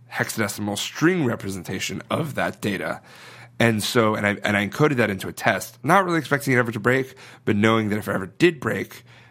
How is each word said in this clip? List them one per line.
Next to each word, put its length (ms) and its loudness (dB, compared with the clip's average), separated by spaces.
hexadecimal 640 -4
string 480 0
representation 840 -6
of 260 -2
that 260 -4
data. 400 -4
And 220 4
so, 320 4
and 100 -2
I, 180 2
and 120 2
I 100 2
encoded 300 2
that 140 2
into 180 -6
a 60 -10
test, 500 -2
not 220 4
really 120 0
expecting 360 0
it 40 4
ever 140 2
to 80 -4
break, 360 0
but 140 0
knowing 320 4
that 80 -2
if 100 -6
it 40 -2
ever 160 -4
did 320 2
break, 440 -6